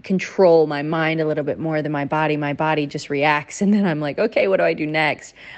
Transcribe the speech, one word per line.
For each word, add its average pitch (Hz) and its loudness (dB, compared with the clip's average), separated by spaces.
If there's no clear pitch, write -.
control 175 4
my 147 -4
mind 160 0
a 156 0
little 151 -2
bit 139 -4
more 156 -2
than 151 -4
my 143 -2
body. 151 0
My 147 -2
body 151 -2
just 143 -10
reacts. 143 0
<laughs> - -
And 202 4
then 202 2
I'm 156 0
like, 147 -4
"Okay, 220 0
what 190 2
do 175 0
I 165 2
do 156 -4
next?" 151 -4